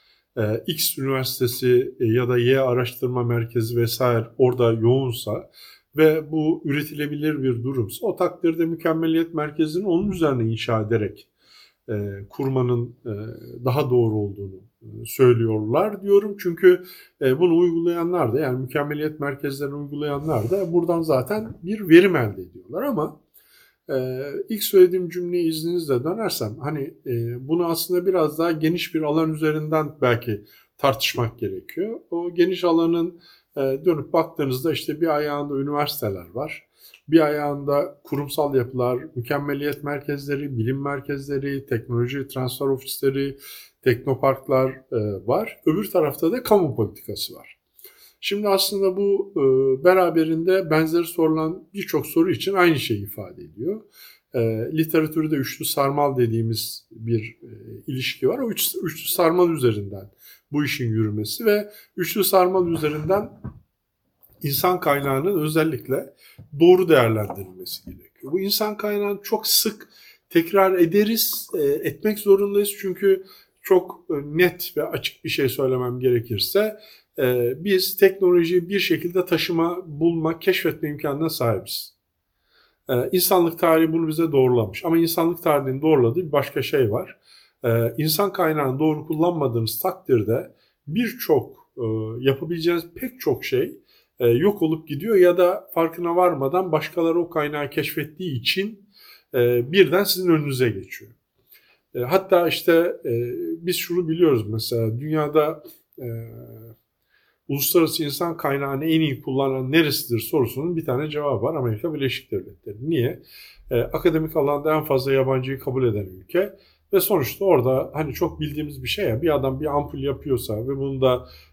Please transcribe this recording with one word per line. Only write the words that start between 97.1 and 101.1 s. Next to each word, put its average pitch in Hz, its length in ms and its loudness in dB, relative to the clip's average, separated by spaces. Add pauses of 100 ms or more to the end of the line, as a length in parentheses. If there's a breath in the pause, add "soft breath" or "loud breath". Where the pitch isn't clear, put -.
o 170 100 -2
kaynağı 147 400 -4
keşfettiği 156 680 -6
için, 202 500 -4 (440 soft breath)
e, 123 380 2
birden 185 320 6
sizin 185 260 -2
önünüze 139 400 2
geçiyor. - 420 -10 (840 soft breath)